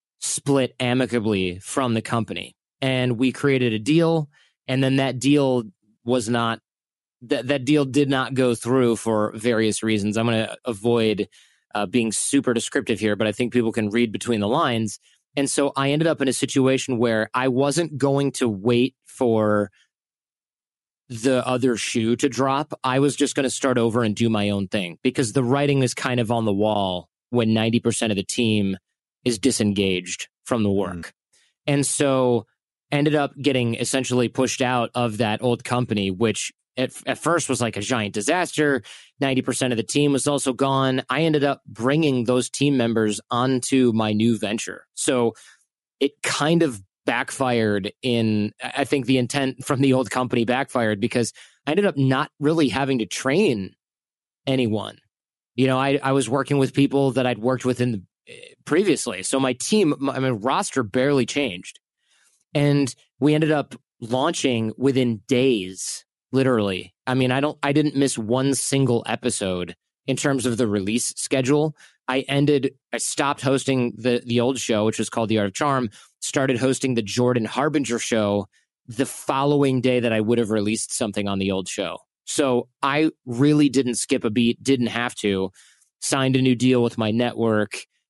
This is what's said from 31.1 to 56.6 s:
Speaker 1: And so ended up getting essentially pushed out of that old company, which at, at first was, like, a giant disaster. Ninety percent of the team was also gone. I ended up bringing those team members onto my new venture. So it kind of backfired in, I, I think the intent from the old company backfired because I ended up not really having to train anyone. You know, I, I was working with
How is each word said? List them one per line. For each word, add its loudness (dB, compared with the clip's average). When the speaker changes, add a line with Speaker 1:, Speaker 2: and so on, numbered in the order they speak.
Speaker 1:
And 2
so 2
ended 2
up 0
getting 0
essentially 0
pushed -2
out 0
of -2
that -2
old 0
company, -2
which -2
at, -2
at -4
first 0
was, 0
like, -2
a -6
giant -2
disaster. 0
Ninety 0
percent -2
of -4
the -2
team 2
was 0
also 0
gone. 0
I 0
ended 2
up 0
bringing 0
those 0
team 0
members 2
onto 2
my 0
new 2
venture. -6
So 0
it -2
kind 0
of -2
backfired -2
in, 0
I, -10
I 0
think -2
the 2
intent -2
from 0
the 4
old 0
company 0
backfired 0
because -2
I -2
ended 2
up -2
not 2
really 2
having 0
to -4
train -2
anyone. -2
You 2
know, 2
I, 0
I 0
was 0
working 0
with 0